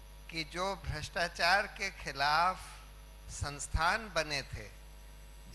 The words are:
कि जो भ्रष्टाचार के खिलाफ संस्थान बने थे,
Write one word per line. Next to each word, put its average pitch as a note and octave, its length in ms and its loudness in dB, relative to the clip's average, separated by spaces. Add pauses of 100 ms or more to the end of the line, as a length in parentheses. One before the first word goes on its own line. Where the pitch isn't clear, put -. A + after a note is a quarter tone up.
(300)
कि E3 140 -2
जो F#3 320 -2
भ्रष्टाचार E3+ 920 4
के G3 240 -4
खिलाफ D#3 680 4 (680)
संस्थान E3 840 0
बने D3+ 280 2
थे, A2 260 -8 (840)